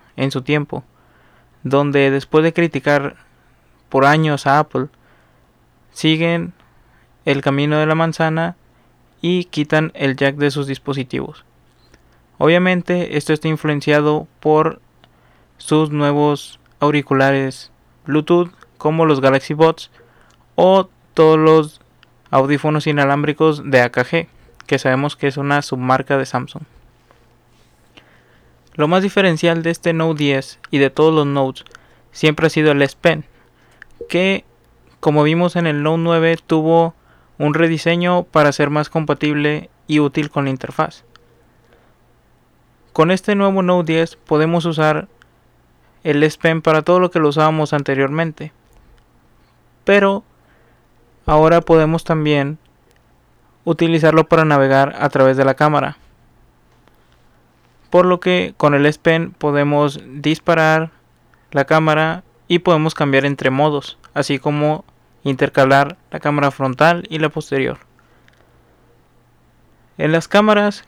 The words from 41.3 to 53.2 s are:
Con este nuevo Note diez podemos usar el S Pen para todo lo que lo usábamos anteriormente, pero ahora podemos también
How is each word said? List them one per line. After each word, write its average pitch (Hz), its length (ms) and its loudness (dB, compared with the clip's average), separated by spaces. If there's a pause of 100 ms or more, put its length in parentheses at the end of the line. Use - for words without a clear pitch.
Con 160 180 2
este 190 260 -2
nuevo 196 280 0
Note 180 300 0
diez 165 240 -2
podemos 160 480 0
usar 156 420 -2 (960)
el 147 200 0
S 156 140 0
Pen 165 240 -2
para 160 200 2
todo 180 180 2
lo 180 100 0
que 175 100 -2
lo 151 100 2
usábamos 156 420 0
anteriormente, 147 800 -4 (1300)
pero 196 400 2 (1040)
ahora 160 300 4
podemos 160 460 2
también 151 520 -2 (1080)